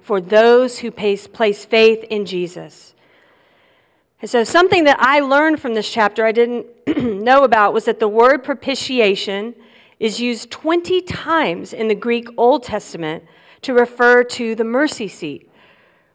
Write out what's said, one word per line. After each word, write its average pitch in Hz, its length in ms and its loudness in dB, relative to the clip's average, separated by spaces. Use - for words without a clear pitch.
for 202 180 -4
those 233 600 4
who 240 120 -8
place, 202 360 -4
place 208 400 -4
faith 220 380 4
in 208 200 -6
Jesus. 175 680 -10
And 214 60 -12
so 233 160 0
something 349 400 4
that 269 160 4
I 269 200 4
learned 294 400 2
from 240 120 -6
this 214 180 -4
chapter 220 360 0
I 226 60 2
didn't 240 340 -2
<clears throat> 240 380 -4
know 269 180 6
about 214 300 2
was 214 140 -2
that 226 140 -2
the 220 80 0
word 240 360 2
propitiation 226 1120 -4
is 220 220 -4
used 240 300 -6
twenty 349 500 -2
times 285 720 -4
in 220 160 -4
the 214 60 0
Greek 233 420 -4
Old 247 260 2
Testament 170 640 -10
to 262 100 -6
refer 240 520 4
to 233 300 -6
the 226 100 -4
mercy 240 440 -4
seat, - 420 -14